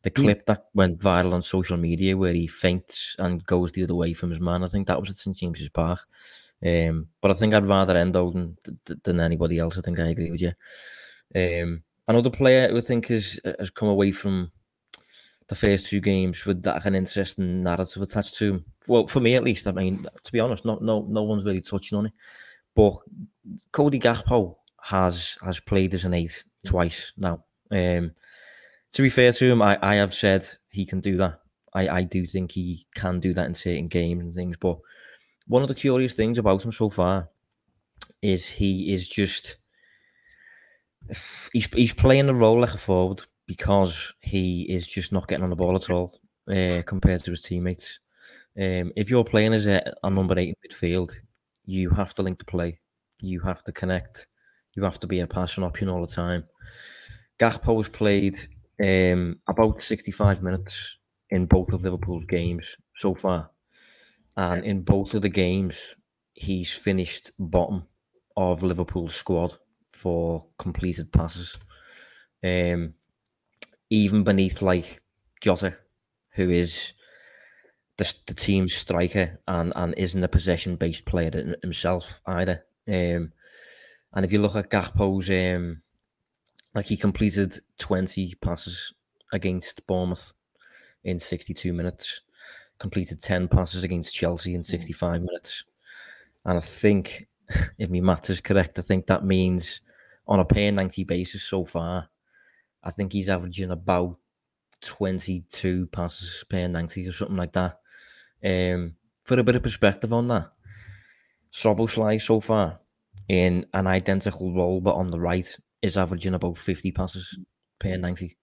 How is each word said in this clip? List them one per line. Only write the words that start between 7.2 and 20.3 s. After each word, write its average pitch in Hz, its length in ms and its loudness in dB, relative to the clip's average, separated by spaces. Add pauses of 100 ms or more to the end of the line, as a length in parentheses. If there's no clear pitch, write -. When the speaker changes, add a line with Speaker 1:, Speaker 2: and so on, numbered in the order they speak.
Speaker 1:
I - 20 2
think 107 220 2
I'd 101 100 6
rather 95 320 4
Endo 90 340 2
than, 85 260 -6 (280)
th-, 80 180 -10
than 87 160 0
anybody 82 380 0
else. 85 200 -2
I 90 40 -6
think 87 180 -4
I 82 100 0
agree 82 220 -4
with 85 100 -4
you. 87 120 -2 (840)
Um, 85 480 0 (240)
another 120 220 6
player 131 400 6
who 113 80 2
I 120 40 2
think 120 300 -2
is, 107 300 -2 (180)
has 95 120 -6
come 107 180 0
away 98 220 4
from 95 400 -2 (1000)
the 104 60 -4
first 101 320 4
two 101 140 0
games 95 440 0
with 92 180 0
that, - 220 -2
an 98 80 2
interesting 95 720 -2
narrative 90 380 -2
attached - 340 -4
to 101 200 2
him. 85 100 -8 (200)
Well, 117 220 4
for 131 140 2
me 120 140 6
at 120 100 2
least. 117 200 0
I 101 60 0
mean, 95 340 -2 (180)
to - 100 -12